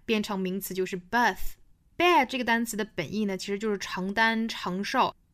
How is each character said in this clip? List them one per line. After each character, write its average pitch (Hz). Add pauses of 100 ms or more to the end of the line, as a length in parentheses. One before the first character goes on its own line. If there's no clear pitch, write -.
变 220
成 202
名 190
词 185
就 185
是 196 (140)
birth。 226 (420)
Bear 339
这 262
个 254
单 233
词 220
的 214
本 170
意 214
呢， 190
其 -
实 202
就 214
是 196
承 185
担、 226
承 190
受。 226 (180)